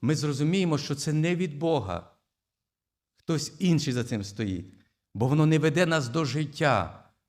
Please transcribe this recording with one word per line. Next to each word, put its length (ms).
ми 140
зрозуміємо, 600
що 180
це 180
не 220
від 220
Бога. 520
Хтось 440
інший 340
за 100
цим 200
стоїть. 500
Бо 140
воно 180
не 140
веде 260
нас 220
до 180
життя, 840